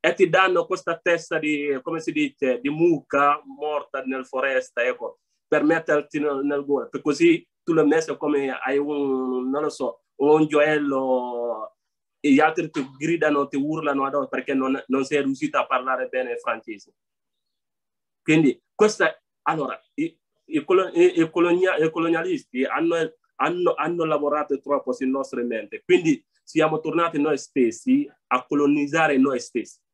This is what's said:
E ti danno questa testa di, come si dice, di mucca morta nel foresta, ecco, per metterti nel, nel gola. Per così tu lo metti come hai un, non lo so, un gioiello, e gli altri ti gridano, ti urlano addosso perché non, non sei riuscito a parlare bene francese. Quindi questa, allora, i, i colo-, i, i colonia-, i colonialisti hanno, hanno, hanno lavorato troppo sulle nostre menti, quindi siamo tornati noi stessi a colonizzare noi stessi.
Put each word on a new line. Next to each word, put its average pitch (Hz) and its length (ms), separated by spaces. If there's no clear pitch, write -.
E 170 140
ti 185 140
danno 180 380
questa 175 320
testa 170 400
di, 147 440
come 160 180
si 156 100
dice, 135 500
di 131 80
mucca 147 760
morta 139 580
nel 131 220
foresta, 131 600
ecco, 120 360
per 147 160
metterti 156 580
nel, 143 240
nel 143 200
gola. 139 220
Per 135 160
così 165 440
tu 160 120
lo 156 120
metti 156 300
come 143 340
hai 131 280
un, 131 720
non 143 120
lo 151 60
so, - 360
un 151 300
gioiello, 131 1300
e 147 120
gli 139 80
altri 160 300
ti 143 140
gridano, 151 500
ti 143 100
urlano 143 480
addosso 135 240
perché 131 260
non, 135 320
non 135 180
sei 143 180
riuscito 135 360
a 123 80
parlare 131 420
bene 123 300
francese. 113 560
Quindi 156 380
questa, 147 460
allora, 143 380
i, 160 220
i 147 180
colo-, 185 240
i, 175 320
i 160 100
colonia-, 175 460
i 151 140
colonialisti 165 760
hanno, 160 320
hanno, 170 380
hanno 165 300
lavorato 147 560
troppo 135 320
sulle 127 180
nostre 131 320
menti, 110 420
quindi 175 400
siamo 156 340
tornati 160 420
noi 151 160
stessi 131 720
a - 180
colonizzare 143 680
noi 131 240
stessi. - 400